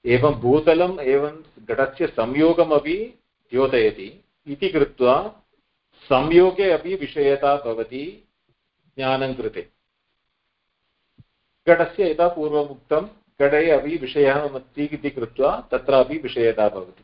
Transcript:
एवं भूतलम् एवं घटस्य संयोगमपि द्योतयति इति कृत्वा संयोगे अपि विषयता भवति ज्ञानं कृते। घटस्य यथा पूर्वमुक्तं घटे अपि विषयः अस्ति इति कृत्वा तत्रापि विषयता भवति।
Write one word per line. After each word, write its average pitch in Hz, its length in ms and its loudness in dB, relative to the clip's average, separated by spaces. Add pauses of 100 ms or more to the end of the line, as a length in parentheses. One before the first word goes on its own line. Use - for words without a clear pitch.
एवं 123 280 2
भूतलम् 160 640 2
एवं 147 440 -2 (220)
घटस्य 135 420 -4
संयोगमपि 156 1120 0 (320)
द्योतयति 117 720 -2 (240)
इति 165 220 -6
कृत्वा 143 720 0 (520)
संयोगे 175 800 4
अपि 180 240 -2
विषयता 143 600 0
भवति 131 720 -10 (680)
ज्ञानं 131 380 -2
कृते। 110 360 -8 (2000)
घटस्य 170 420 2
यथा 170 160 0
पूर्वमुक्तं 151 760 -4 (360)
घटे 151 300 2
अपि 147 260 0
विषयः 143 520 0
अस्ति 135 340 -10
इति 147 260 -8
कृत्वा 139 640 -4
तत्रापि 135 460 0
विषयता 113 520 0
भवति। 92 340 -12